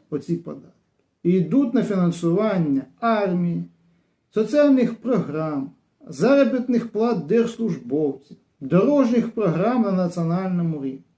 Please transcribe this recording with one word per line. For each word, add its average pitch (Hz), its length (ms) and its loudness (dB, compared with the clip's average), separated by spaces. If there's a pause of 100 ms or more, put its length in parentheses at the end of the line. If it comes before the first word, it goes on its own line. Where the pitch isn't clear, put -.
(100)
оці 156 260 -4
податки, 147 340 -12 (520)
і 175 100 2
йдуть 220 420 2
на 226 80 2
фінансування 170 1000 0 (180)
армії, 180 640 0 (640)
соціальних 262 640 2
програм, 156 760 -4 (380)
заробітних 240 800 2
плат 208 380 -2
держслужбовців, 160 1120 -2 (240)
дорожніх 226 720 2
програм 208 520 0
на 196 100 0
національному 175 920 -2
рівні. 135 200 -8 (140)